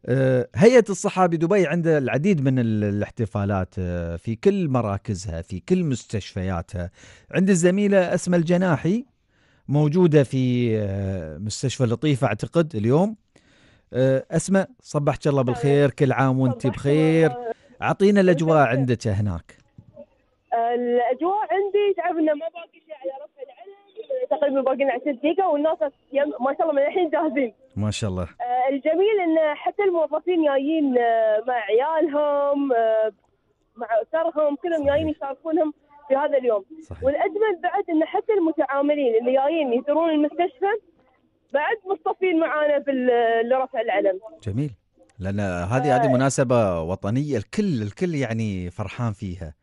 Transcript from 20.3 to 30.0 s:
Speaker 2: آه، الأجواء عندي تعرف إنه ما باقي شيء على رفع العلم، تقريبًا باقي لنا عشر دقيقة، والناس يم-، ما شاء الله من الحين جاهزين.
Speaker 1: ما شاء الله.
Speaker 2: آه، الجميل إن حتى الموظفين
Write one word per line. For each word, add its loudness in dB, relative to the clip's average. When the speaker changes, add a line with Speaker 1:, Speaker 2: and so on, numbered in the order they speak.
Speaker 2:
آه، 0
الأجواء 0
عندي 0
تعرف -2
إنه 2
ما -6
باقي -20
شيء -16
على -8
رفع -20
العلم، -8
تقريبًا 2
باقي 0
لنا 2
عشر -2
دقيقة، 0
والناس 0
يم-، -2
ما 0
شاء -2
الله 0
من 2
الحين 0
جاهزين. 0
Speaker 1:
ما -2
شاء -4
الله. -4
Speaker 2:
آه، -2
الجميل 0
إن 2
حتى -4
الموظفين 0